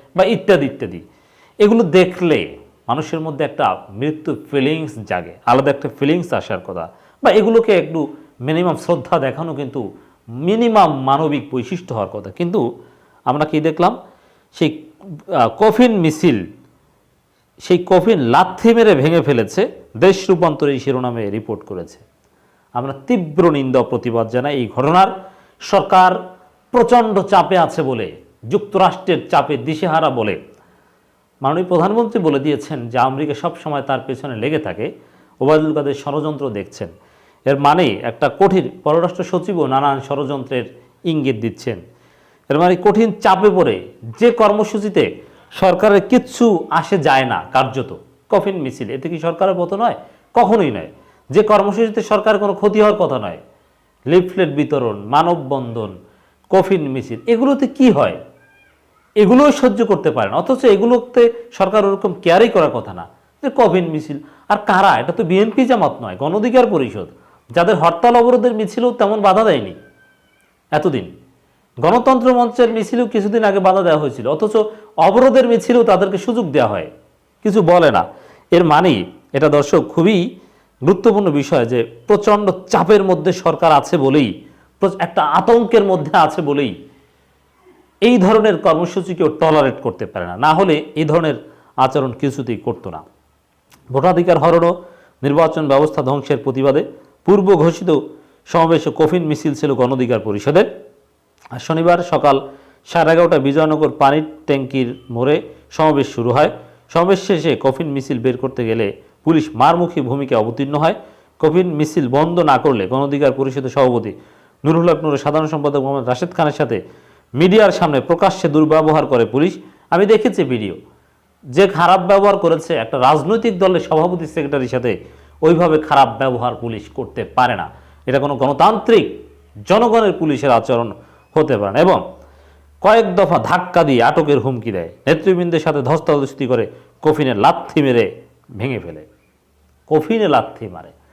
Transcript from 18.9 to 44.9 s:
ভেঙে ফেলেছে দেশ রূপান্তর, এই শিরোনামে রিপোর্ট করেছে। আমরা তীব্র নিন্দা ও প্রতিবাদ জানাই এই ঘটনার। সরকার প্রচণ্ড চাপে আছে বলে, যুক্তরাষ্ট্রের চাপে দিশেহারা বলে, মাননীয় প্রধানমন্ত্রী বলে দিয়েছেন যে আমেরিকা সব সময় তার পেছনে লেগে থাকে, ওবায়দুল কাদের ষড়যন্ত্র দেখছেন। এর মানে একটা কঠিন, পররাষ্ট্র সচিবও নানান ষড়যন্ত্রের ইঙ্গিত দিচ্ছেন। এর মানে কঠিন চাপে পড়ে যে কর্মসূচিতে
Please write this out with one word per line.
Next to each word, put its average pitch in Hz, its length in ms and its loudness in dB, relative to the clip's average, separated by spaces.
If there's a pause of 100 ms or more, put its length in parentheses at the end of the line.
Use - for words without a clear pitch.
ভেঙে 156 280 2
ফেলেছে 139 600 -2 (140)
দেশ 185 340 2
রূপান্তর, 160 380 0
এই 139 100 -2
শিরোনামে 120 520 -4
রিপোর্ট 104 340 -8
করেছে। 90 340 -14 (760)
আমরা 131 200 -6 (140)
তীব্র 170 440 0
নিন্দা 131 300 0
ও 120 40 0
প্রতিবাদ 117 440 -4
জানাই 123 260 -4
এই 127 220 -4
ঘটনার। 170 580 0 (260)
সরকার 185 760 2 (360)
প্রচণ্ড 233 520 2
চাপে 185 360 2
আছে 165 240 0
বলে, 117 340 -6 (320)
যুক্তরাষ্ট্রের 185 800 -2
চাপে 147 280 0
দিশেহারা 156 540 -2
বলে, 104 300 -4 (1000)
মাননীয় 165 240 -2
প্রধানমন্ত্রী 196 540 0
বলে 156 180 0
দিয়েছেন 135 500 -6
যে 120 100 -4
আমেরিকা 135 360 -2
সব 165 220 -8
সময় 147 260 -8
তার 131 240 -4
পেছনে 127 300 -10
লেগে 143 220 -4
থাকে, 110 340 -10 (480)
ওবায়দুল 156 340 2
কাদের 143 200 -4
ষড়যন্ত্র 143 560 -8
দেখছেন। 101 380 -12 (560)
এর 139 140 2
মানে 147 280 2 (160)
একটা 123 360 -4
কঠিন, 185 460 2
পররাষ্ট্র 170 400 -2
সচিবও 175 420 -4
নানান 135 340 0
ষড়যন্ত্রের 135 640 -6 (400)
ইঙ্গিত 143 320 -2
দিচ্ছেন। 113 420 -8 (720)
এর 143 100 0
মানে 180 180 2
কঠিন 208 360 2
চাপে 202 380 2
পড়ে 117 380 0 (320)
যে 233 100 6
কর্মসূচিতে 208 880 0 (300)